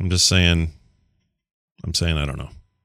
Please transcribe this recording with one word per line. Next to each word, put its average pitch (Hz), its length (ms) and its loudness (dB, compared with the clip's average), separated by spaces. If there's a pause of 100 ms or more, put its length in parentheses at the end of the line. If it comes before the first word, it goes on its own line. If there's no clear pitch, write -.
I'm 95 80 -2
just 90 180 2
saying, 85 460 2 (1120)
I'm 82 100 -6
saying 85 220 -2
I 73 80 -2
don't 71 140 -8
know. 71 100 -12 (360)